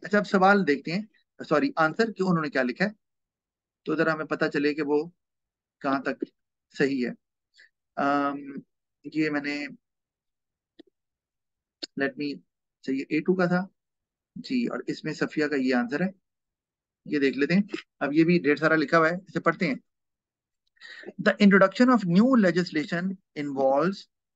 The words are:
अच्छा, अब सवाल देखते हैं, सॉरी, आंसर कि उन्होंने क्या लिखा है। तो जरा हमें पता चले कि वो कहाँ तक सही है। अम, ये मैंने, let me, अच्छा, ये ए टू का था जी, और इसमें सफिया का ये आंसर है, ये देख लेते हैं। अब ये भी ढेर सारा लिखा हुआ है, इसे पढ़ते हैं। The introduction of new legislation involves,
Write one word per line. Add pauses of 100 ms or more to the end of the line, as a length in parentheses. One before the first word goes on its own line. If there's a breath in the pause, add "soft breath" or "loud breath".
अच्छा,
अब
सवाल
देखते
हैं, (320)
सॉरी,
आंसर
कि
उन्होंने
क्या
लिखा
है। (920)
तो
जरा
हमें
पता
चले
कि
वो (800)
कहाँ
तक (480)
सही
है। (840 soft breath)
अम, (420)
ये
मैंने, (2500)
let
me,
अच्छा,
ये
ए
टू
का
था (720)
जी,
और
इसमें
सफिया
का
ये
आंसर
है, (960)
ये
देख
लेते
हैं। (320 loud breath)
अब
ये
भी
ढेर
सारा
लिखा
हुआ
है,
इसे
पढ़ते
हैं। (1400 loud breath)
The
introduction
of
new (120)
legislation (240)
involves, (340)